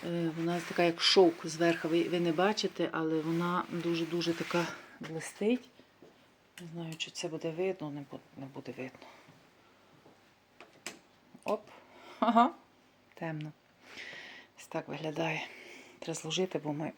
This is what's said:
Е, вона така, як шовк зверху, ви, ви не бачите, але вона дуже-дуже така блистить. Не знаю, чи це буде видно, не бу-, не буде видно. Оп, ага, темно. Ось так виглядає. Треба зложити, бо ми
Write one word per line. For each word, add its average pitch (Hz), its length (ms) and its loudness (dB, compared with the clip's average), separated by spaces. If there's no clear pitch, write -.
Е, 170 320 2
вона 170 300 2
така, 175 160 4
як 170 180 4
шовк 175 460 8
зверху, 165 400 2
ви, 170 160 4
ви 170 160 0
не 170 120 4
бачите, 185 600 2
але 160 280 0
вона 170 500 0
дуже-дуже 170 640 0
така 170 320 0
блистить. 202 720 -2
Не 175 120 -12
знаю, 165 240 -8
чи - 140 -6
це - 160 -8
буде 165 240 -4
видно, 180 380 -2
не 143 120 -8
бу-, 135 80 -12
не 135 80 -10
буде 135 320 -12
видно. - 300 -12
Оп, - 180 -2
ага, 233 320 6
темно. 156 380 -6
Ось - 100 -18
так 160 200 -6
виглядає. 156 600 -4
Треба 165 140 -8
зложити, 160 460 -2
бо 147 140 -4
ми 147 240 -4